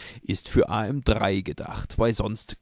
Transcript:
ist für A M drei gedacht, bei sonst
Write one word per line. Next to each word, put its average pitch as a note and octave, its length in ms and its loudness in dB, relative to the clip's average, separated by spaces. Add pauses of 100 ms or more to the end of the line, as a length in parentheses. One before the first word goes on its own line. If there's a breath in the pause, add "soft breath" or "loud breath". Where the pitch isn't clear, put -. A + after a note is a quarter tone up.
(240 loud breath)
ist - 260 -2
für - 180 6
A G#2+ 180 0
M C3 200 -4
drei G2 340 4
gedacht, - 560 -8
bei A#2 160 4
sonst G#2+ 500 -4